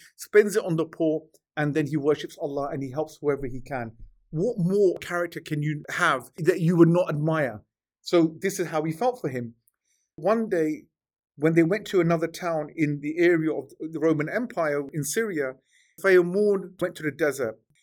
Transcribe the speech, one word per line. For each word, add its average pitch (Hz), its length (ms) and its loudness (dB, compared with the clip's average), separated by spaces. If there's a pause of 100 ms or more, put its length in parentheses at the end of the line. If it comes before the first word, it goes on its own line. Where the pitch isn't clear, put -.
(140)
spends - 400 4
it 214 100 0
on 165 120 0
the 160 100 0
poor, 160 380 -2 (320)
and 147 180 0
then 151 140 0
he 151 80 -2
worships 147 440 0
Allah 143 320 -4
and 139 120 -6
he 131 80 -10
helps 156 280 -8
whoever 139 280 -2
he 123 120 -8
can." 120 360 -8 (340)
What 196 280 -2
more 190 400 4
character 175 420 -6
can 151 200 -6
you 151 280 -4
have 147 480 0
that 175 240 0
you 170 160 2
would 165 120 10
not 175 200 2
admire? 151 560 -2 (360)
So 165 380 2
this 190 220 -4
is 165 80 -4
how 156 160 -2
he 160 80 -2
felt 240 280 -2
for - 80 -4
him. 120 260 -6 (600)
One 214 340 0
day, 156 380 -2 (480)
when 156 200 0
they 165 100 6
went 202 240 0
to 190 120 2
another 165 280 2
town 165 480 -6
in 147 240 -2
the 151 180 -6
area 170 340 2
of 131 280 -8
the 160 180 -10
Roman 156 300 2
Empire 156 640 -4
in 151 100 -4
Syria, 147 540 -4 (440)
Fayyamun 185 800 2
went 180 140 -4
to - 80 -18
the 151 80 -4
desert. 131 480 -2 (240)